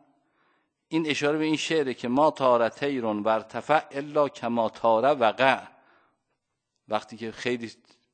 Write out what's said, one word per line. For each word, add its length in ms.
این 180
اشاره 320
به 60
این 120
شعره 380
که 140
«ما 220
طار 380
طیر 360
و 240
ارتفع 520
الا 380
کما 400
طار 520
وقع»، 420
وقتی 280
که 160
خیلی 360